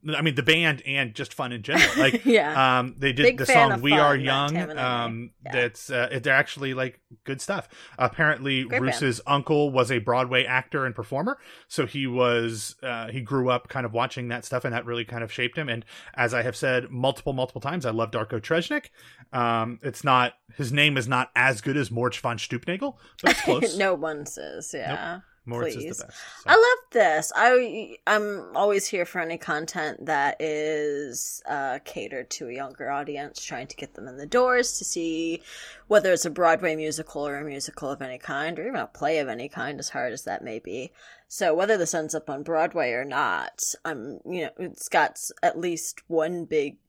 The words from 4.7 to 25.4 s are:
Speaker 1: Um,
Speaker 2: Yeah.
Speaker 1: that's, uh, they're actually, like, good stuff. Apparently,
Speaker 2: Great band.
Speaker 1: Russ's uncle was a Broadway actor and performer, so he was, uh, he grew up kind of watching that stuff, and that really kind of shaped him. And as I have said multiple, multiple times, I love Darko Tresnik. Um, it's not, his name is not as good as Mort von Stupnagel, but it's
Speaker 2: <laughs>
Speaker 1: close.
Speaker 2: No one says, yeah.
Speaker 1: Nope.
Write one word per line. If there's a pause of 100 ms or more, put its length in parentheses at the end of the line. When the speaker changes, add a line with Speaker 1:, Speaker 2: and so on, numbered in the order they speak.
Speaker 1:
Um, (140)
Speaker 2:
Yeah.
Speaker 1:
that's,
uh,
they're
actually,
like, (240)
good
stuff. (300)
Apparently,
Speaker 2:
Great
band.
Speaker 1:
Russ's
uncle
was
a
Broadway
actor
and
performer, (280)
so
he
was,
uh,
he
grew
up
kind
of
watching
that
stuff,
and
that
really
kind
of
shaped
him.
And (300)
as
I
have
said
multiple,
multiple
times,
I
love
Darko
Tresnik. (500)
Um,
it's
not, (220)
his
name
is
not
as
good
as
Mort
von
Stupnagel, (260)
but
it's
Speaker 2:
<laughs>
Speaker 1:
close.
Speaker 2:
No
one
says,
yeah.
Speaker 1:
Nope. (240)